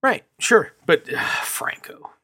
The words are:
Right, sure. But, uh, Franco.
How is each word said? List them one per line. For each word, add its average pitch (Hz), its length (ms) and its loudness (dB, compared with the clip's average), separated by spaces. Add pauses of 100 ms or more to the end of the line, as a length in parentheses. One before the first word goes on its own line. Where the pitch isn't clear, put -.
Right, 262 220 0 (140)
sure. - 340 4 (120)
But, - 280 2
uh, - 80 -4 (240)
Franco. - 680 -10 (140)